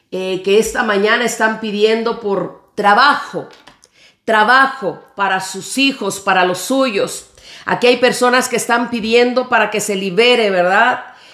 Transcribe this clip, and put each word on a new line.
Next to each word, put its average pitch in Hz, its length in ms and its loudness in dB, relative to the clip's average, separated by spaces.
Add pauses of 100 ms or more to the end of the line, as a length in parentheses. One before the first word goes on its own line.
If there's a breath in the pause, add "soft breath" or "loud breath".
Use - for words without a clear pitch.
(120)
eh, 185 340 -6
que 196 140 4
esta 220 240 -2
mañana 220 420 2
están 220 340 -2
pidiendo 220 600 0
por 196 540 -6
trabajo, 208 760 2 (760 soft breath)
trabajo 220 800 0 (140)
para 190 240 -2
sus - 360 -10
hijos, 269 440 -2
para 185 240 2
los 175 140 -2
suyos. 254 720 -2 (340 loud breath)
Aquí 185 220 0
hay 247 100 4
personas 247 500 2
que 233 80 -4
están 240 360 -2
pidiendo 240 580 0
para 220 220 2
que 208 100 -2
se 202 140 -4
libere, 202 560 2
¿verdad? 196 520 2 (300 loud breath)